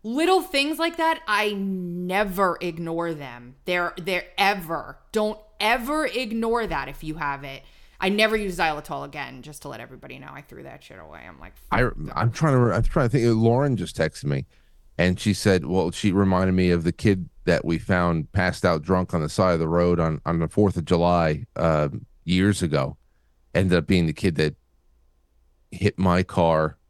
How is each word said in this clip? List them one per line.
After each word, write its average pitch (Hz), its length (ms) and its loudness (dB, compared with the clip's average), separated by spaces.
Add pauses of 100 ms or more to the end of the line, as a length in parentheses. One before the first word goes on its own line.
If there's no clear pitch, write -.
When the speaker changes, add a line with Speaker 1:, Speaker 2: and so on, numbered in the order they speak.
Speaker 1:
little 320 400 2
things 285 360 -2
like 330 200 -2
that, 320 280 0
I 214 260 0
never 185 1080 -2
ignore 165 540 -6
them. 123 500 -14
They're, 175 320 -2
they're 180 300 -4 (120)
ever, 185 600 -2 (140)
don't 214 260 -2 (200)
ever 247 480 0
ignore 226 600 -2
that 139 220 -6
if - 140 -14
you 156 140 -8
have 143 260 -6
it. 135 200 -14 (380)
I 190 100 2
never 214 260 2
use 190 220 -4
xylitol 151 480 -4
again, 135 360 -12
just 147 200 -18
to 143 60 -14
let 117 120 -12
everybody 127 380 -18
know. 135 120 -18
I 143 120 -18
threw 135 220 -20
that 131 200 -18
shit - 140 -20
away. 78 280 -20
I'm 76 140 -20
like, 87 140 -20 (180)
Speaker 2:
I, 120 120 2
Speaker 1:
"Fuck." 117 100 -2 (200)
Speaker 2:
I'm 110 160 2
trying 151 240 2
to, 120 200 6
I'm 113 80 2
trying 131 260 2
to 139 100 2
think. 117 240 4
Lauren 123 360 4
just - 180 -8
texted 80 280 -2
me, 69 200 -2 (540)
and 90 200 2
she 104 140 0
said, 92 320 2
well, 87 260 0
she 95 220 -2
reminded 95 400 2
me 92 180 4
of 85 140 2
the 85 80 2
kid 92 380 0 (140)
that 85 200 2
we 82 140 0
found 87 540 0
passed 92 320 0
out 82 180 2
drunk 90 320 0
on 80 80 0
the 76 60 -2
side 92 260 2
of 80 60 0
the 80 80 0
road 87 320 2
on, 78 260 0
on 82 140 0
the 80 80 -2
fourth 104 280 2
of 82 80 -4
July, 85 600 2 (100)
uh, 78 320 2 (360)
years 92 380 2
ago. 73 340 -2 (580)
Ended 90 240 4
up 78 80 0
being 87 200 4
the 80 60 0
kid 87 240 -2
that 76 200 0 (1120)
hit - 280 -2
my 90 240 2
car 80 540 2 (120)